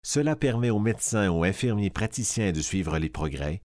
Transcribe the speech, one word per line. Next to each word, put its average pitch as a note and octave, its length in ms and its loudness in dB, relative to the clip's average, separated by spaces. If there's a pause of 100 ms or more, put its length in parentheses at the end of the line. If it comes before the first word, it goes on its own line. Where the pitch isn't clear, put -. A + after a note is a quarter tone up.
Cela D3 320 0
permet A#2+ 340 2
aux G#2+ 80 2
médecins G#2+ 520 2
ou E2 140 4
infirmiers G2+ 460 0
praticiens G#2+ 600 -2
de D#2 80 0
suivre D#2+ 380 -2
les D#2 100 0
progrès D2+ 600 -4